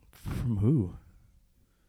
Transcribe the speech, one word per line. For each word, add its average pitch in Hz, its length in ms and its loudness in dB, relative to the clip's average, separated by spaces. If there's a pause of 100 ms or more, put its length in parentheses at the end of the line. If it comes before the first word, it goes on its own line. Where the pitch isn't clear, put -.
(100)
From - 480 -4
who? 104 360 2 (960)